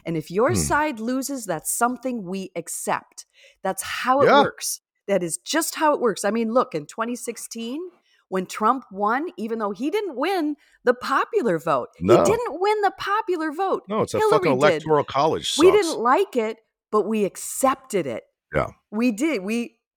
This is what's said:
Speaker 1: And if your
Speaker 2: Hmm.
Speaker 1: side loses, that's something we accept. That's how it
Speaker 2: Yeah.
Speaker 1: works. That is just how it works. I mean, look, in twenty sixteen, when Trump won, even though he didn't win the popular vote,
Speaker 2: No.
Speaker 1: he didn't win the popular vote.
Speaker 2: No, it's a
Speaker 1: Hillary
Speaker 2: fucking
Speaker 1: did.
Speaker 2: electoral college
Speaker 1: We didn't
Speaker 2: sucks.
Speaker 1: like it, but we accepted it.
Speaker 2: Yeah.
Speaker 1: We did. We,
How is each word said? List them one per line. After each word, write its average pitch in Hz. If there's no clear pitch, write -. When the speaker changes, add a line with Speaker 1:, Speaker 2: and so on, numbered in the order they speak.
Speaker 1:
And 165
if 156
your 226
Speaker 2:
Hmm. -
Speaker 1:
side 285
loses, 254
that's 170
something 240
we 190
accept. -
That's 190
how 254
it -
Speaker 2:
Yeah. 269
Speaker 1:
works. -
That 196
is 170
just -
how 302
it -
works. 214
I 202
mean, 226
look, 247
in 151
twenty 233
sixteen, 240
when 190
Trump 226
won, 220
even 226
though 208
he 220
didn't 403
win 302
the 247
popular 269
vote, 156
Speaker 2:
No. -
Speaker 1:
he 349
didn't 427
win 415
the 370
popular 359
vote. 339
Speaker 2:
No, 208
it's -
a 427
Speaker 1:
Hillary 427
Speaker 2:
fucking 359
Speaker 1:
did. 127
Speaker 2:
electoral 151
college 135
Speaker 1:
We 349
didn't 403
Speaker 2:
sucks. -
Speaker 1:
like 262
it, 220
but 214
we 214
accepted -
it. 113
Speaker 2:
Yeah. 71
Speaker 1:
We 233
did. 233
We, 226